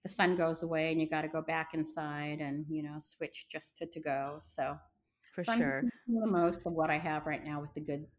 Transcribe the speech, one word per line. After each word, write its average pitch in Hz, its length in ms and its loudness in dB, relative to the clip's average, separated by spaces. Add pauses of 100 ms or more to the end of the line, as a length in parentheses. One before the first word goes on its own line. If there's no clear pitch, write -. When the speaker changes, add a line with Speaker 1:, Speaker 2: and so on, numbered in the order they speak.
Speaker 1:
the 185 80 -8
sun 180 260 4
goes 165 260 2
away 160 300 2
and 160 80 4
you 156 80 2
gotta 156 200 0
go 160 140 -2
back 160 320 -2
inside 151 680 -2
and, 147 280 -4
you 156 140 -2
know, 147 180 -6
switch - 500 -10
just - 280 -10
to 170 80 -4
to-go." 147 580 -4
So, 143 340 -4 (540)
Speaker 2:
For 180 120 -2
Speaker 1:
so 226 80 2
I'm 226 60 4
Speaker 2:
sure. 240 240 4
Speaker 1:
making 240 380 0
the 220 60 2
most 175 400 4
of 170 80 -2
what 160 160 4
I 151 80 4
have 156 280 -2
right 151 180 -2
now 147 160 -4
with 147 140 -10
the - 60 -6
good, 151 260 -4 (120)